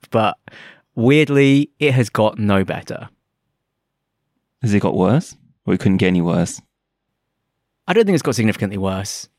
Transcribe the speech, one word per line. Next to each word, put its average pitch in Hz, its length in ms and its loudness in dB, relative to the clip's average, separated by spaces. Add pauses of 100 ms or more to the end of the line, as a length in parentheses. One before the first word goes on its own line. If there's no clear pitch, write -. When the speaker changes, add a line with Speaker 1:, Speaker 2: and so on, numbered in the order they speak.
(120)
Speaker 1:
but 107 260 0 (580)
weirdly, 139 840 2
it 147 140 0
has 123 160 0
got 110 280 -2
no 101 280 0
better. - 440 -10 (1500)
Speaker 2:
Has 107 120 0
it 101 80 2
got - 140 -2
worse? 101 400 0 (300)
Or 98 80 0
it 95 60 0
couldn't 95 180 0
get 92 100 2
any 90 140 2
worse? 85 400 -2 (1300)
Speaker 1:
I 180 60 -2
don't 220 120 4
think 190 100 2
it's 139 80 0
got 131 120 -2
significantly 104 420 -2
worse. 95 600 -6